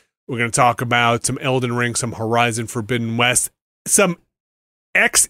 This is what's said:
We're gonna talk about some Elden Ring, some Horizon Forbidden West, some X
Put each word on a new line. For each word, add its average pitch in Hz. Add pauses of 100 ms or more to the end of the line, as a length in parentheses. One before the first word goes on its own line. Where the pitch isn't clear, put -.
(280)
We're 120
gonna 120
talk 120
about 120
some 127
Elden 127
Ring, 120
some 117
Horizon 113
Forbidden 113
West, 120 (340)
some 185 (800)
X 214